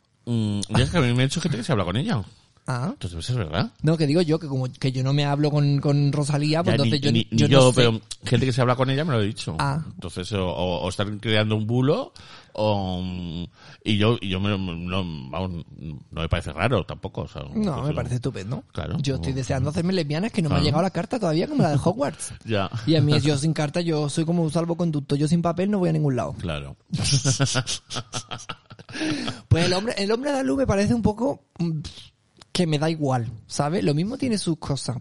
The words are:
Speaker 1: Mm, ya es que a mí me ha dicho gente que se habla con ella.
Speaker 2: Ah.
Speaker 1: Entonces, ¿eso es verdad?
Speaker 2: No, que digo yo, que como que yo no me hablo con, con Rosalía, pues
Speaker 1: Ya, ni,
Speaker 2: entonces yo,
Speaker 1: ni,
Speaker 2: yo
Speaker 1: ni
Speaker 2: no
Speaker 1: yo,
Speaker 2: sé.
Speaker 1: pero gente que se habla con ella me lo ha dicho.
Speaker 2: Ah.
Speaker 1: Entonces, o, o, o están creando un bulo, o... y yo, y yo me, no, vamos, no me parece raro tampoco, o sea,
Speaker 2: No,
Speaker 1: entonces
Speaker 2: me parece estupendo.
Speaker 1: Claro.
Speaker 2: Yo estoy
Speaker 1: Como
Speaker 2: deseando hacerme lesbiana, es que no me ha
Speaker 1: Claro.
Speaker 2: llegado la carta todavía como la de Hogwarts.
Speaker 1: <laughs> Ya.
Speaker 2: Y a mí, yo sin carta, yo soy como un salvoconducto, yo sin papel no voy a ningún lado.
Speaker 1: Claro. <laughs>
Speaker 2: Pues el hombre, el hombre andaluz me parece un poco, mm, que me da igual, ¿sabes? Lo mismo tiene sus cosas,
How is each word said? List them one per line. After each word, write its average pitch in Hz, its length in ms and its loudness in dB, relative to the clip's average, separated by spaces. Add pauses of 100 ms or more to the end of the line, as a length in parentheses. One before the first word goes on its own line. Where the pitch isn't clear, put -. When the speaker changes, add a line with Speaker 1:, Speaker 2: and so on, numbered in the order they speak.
(260)
Speaker 1:
Mm, 107 340 0 (100)
ya 113 140 4
es 143 60 0
que 175 80 0
a 165 40 6
mí 120 120 4
me 127 100 4
ha - 20 4
dicho 147 160 -2
gente 175 160 0
que 233 60 -6
se - 80 -2
habla 98 140 2
con 87 120 -2
ella. 156 240 0 (460)
Speaker 2:
Ah. 127 260 -2
Speaker 1:
Entonces, 82 260 -8
¿eso 120 140 -4
es 127 40 0
verdad? 92 340 -2 (120)
Speaker 2:
No, 156 120 4
que 156 120 2
digo 160 160 4
yo, 160 160 0
que 160 80 -10
como 131 240 -2
que 131 200 -2
yo 127 120 -2
no 135 100 2
me 147 100 2
hablo 143 280 2
con, 143 280 4
con 143 320 4
Rosalía, 147 520 0
pues - 140 4
Speaker 1:
Ya, 143 60 4
ni, 113 60 2
Speaker 2:
entonces 143 160 2
yo, 143 60 2
Speaker 1:
ni, 117 140 4
Speaker 2:
yo 147 220 4
Speaker 1:
ni 151 60 4
Speaker 2:
no 135 60 10
Speaker 1:
yo, 127 120 10
Speaker 2:
sé. 113 40 2
Speaker 1:
pero 117 260 4 (220)
gente 127 240 2
que 127 60 2
se 127 80 2
habla 123 140 4
con 127 140 0
ella 139 160 0
me 170 80 -2
lo 117 60 2
ha - 20 2
dicho. 101 380 -4
Speaker 2:
Ah. 143 240 0 (100)
Speaker 1:
Entonces, 92 380 -8
o, 95 160 0
o, 87 360 -2
o 92 60 -2
están 101 300 -4
creando 107 360 2
un 107 120 0
bulo, 131 440 2 (420)
o... 98 500 0 (800)
y 107 140 0
yo, 107 220 2
y 98 100 -8
yo 92 100 -2
me, 101 180 0
no, 87 720 -6
vamos, 85 340 -6 (140)
no 80 440 -10
me 82 60 -2
parece 80 260 -4
raro 95 340 0
tampoco, - 340 -10
o 76 60 -8
sea, 71 160 -12
Speaker 2:
No, - 120 -12
Speaker 1:
entonces 147 340 -2
Speaker 2:
me 156 40 -2
parece 120 220 -4
estupendo. 120 560 -6
Speaker 1:
Claro. 78 260 -6
Speaker 2:
Yo 135 180 -2
estoy 127 180 -4
Speaker 1:
Como 131 80 -6
Speaker 2:
deseando 135 280 -2
hacerme 175 240 -2
lesbiana, 160 340 -2
es - 60 -10
que - 80 0
no 151 80 0
me 180 60 2
ha - 20 2
Speaker 1:
Claro. - 80 4
Speaker 2:
llegado 156 160 2
la 185 80 2
carta 180 300 -4
todavía 175 280 0
como 294 140 2
la - 80 4
de 143 140 2
Hogwarts. - 560 -2
Speaker 1:
<laughs> - 60 -20
Ya. 101 260 0 (160)
Speaker 2:
Y 160 80 4
a 156 60 4
mí, 147 200 4
yo 147 160 2
sin 151 160 0
carta, 151 280 -2
yo 151 280 0
soy 160 160 -2
como 170 160 0
un 160 80 0
salvoconducto, 165 680 0
yo 147 120 2
sin 170 160 4
papel 170 260 0
no 208 80 2
voy 180 120 2
a 156 40 2
ningún 151 220 2
lado. 85 240 -2
Speaker 1:
Claro. 73 360 -6 (160)
<laughs> - 140 -2 (2500)
Speaker 2:
Pues 165 180 6
el 180 80 4
hombre, 208 240 -2
el 202 140 0
hombre 254 180 0
andaluz 269 280 0
me 262 100 0
parece 208 260 2
un 233 80 2
poco, 202 420 0 (160)
mm, 165 200 -2 (720)
que 180 160 2
me 151 120 2
da 156 100 2
igual, 131 400 0 (180)
¿sabes? 151 360 -2
Lo 160 100 4
mismo 196 240 -2
tiene 247 200 0
sus 165 200 -2
cosas, 131 440 -4